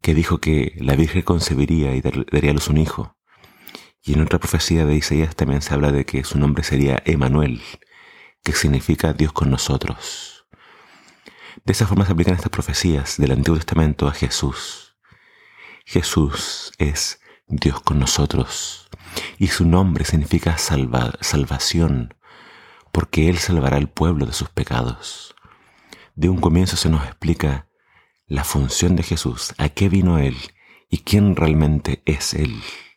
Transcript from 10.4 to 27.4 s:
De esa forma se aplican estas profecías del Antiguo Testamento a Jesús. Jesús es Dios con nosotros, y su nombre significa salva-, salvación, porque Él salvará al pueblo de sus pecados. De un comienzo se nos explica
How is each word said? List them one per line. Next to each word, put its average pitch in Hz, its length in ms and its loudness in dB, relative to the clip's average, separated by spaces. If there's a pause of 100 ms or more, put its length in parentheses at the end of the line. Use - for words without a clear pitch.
De - 80 2
esa 110 120 2
forma 95 200 4
se 92 80 0
aplican 85 220 2
estas - 140 -4
profecías - 680 -2
del 71 140 2
Antiguo 69 260 2
Testamento 76 500 0
a 71 60 0
Jesús. - 840 -6 (920)
Jesús - 920 -2
es - 420 -2 (280)
Dios 71 340 -2
con 71 180 0
nosotros, - 880 -2 (480)
y 98 100 2
su - 180 0
nombre 87 400 4
significa 80 520 0
salva-, 62 640 -2
salvación, 69 960 -2 (760)
porque 80 380 2
Él 87 80 2
salvará 71 400 0
al 71 120 0
pueblo 80 360 0
de - 80 -8
sus - 160 -6
pecados. - 840 -6 (800)
De 80 120 0
un 90 140 2
comienzo 87 340 4
se - 140 0
nos 76 160 2
explica 73 640 -4 (580)